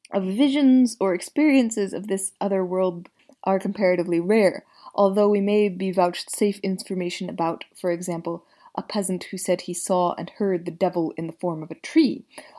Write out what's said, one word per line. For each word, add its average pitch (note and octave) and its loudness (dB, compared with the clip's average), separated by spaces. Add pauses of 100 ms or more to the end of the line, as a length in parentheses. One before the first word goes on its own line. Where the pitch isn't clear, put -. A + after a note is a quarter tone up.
(120)
of G3 -2
visions C4 4
or F#3+ 0
experiences A#3+ 2
of G3+ -8
this G3 -4
other F#3+ 0
world F3+ -2 (360)
are F#3+ 2
comparatively F3+ 0
rare, G3 2 (300)
although G3+ 4
we G#3 2
may G#3 2
be F#3 -4
vouched F3+ 0
safe G3+ 0
information F#3 -6
about, E3+ -4 (100)
for F3+ -2
example, E3+ -6 (300)
a - -8
peasant F#3+ -4
who F#3+ -12
said F3+ -2
he F3 -8
saw F3+ 0
and - -10
heard F#3 -2
the F3 -8
devil E3+ -2
in E3 -6
the E3 -10
form E3 -6
of D#3+ -12
a - -12
tree, - 2 (340)